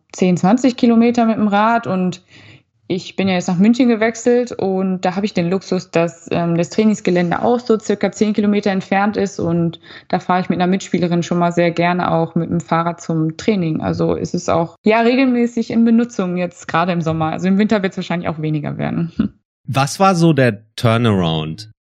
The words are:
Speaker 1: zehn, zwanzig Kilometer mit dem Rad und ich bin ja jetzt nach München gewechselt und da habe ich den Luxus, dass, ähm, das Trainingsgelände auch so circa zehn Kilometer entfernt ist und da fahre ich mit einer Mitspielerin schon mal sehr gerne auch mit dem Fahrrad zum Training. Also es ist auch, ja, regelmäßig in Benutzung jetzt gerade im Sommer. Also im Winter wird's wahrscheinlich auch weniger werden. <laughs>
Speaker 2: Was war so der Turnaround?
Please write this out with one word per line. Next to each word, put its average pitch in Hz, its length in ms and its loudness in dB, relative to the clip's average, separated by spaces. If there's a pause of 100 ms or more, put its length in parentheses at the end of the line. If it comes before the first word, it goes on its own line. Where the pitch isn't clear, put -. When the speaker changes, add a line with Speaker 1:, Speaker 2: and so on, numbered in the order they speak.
(120)
Speaker 1:
zehn, 185 260 2
zwanzig 240 400 2
Kilometer 233 480 4
mit 220 100 0
dem 214 120 0
Rad 220 380 2
und 185 360 -4 (680)
ich - 280 -6
bin 196 120 0
ja 185 60 0
jetzt 180 140 -2
nach 180 100 0
München 240 300 4
gewechselt 233 640 0
und 190 500 -2
da 180 140 -2
habe 202 100 -2
ich - 80 -6
den 170 160 0
Luxus, 185 400 -4
dass, 170 400 -2
ähm, 170 260 0
das 170 140 -2
Trainingsgelände 185 720 0
auch 240 180 2
so 220 180 0
circa 202 320 -2
zehn 208 220 -2
Kilometer 202 380 0
entfernt 196 480 -2
ist 196 200 -4
und 170 400 -2 (300)
da 185 100 -2
fahre 180 220 0
ich 180 80 -6
mit 170 100 -2
einer 180 80 0
Mitspielerin 175 560 -2
schon 175 160 -2
mal 175 140 0
sehr 175 180 2
gerne 175 400 0
auch 165 240 0
mit 165 160 -2
dem 175 100 -2
Fahrrad 165 420 -2
zum 160 340 -2
Training. 175 460 -2
Also 165 340 -2
es - 160 -6
ist 180 160 -6
auch, 165 360 -2
ja, 214 160 4
regelmäßig 240 720 0
in 233 140 2
Benutzung 226 540 0
jetzt 180 300 -8
gerade 175 240 0
im 170 100 -2
Sommer. 160 300 -2
Also 175 160 -4
im 190 80 4
Winter 214 260 2
wird's 185 140 -4
wahrscheinlich 175 320 -6
auch 156 140 -6
weniger 151 340 -4
werden. 165 400 -4
<laughs> 214 180 -4 (360)
Speaker 2:
Was 139 300 -2
war 196 140 4
so 165 180 4
der 123 320 2 (120)
Turnaround? 90 920 0 (120)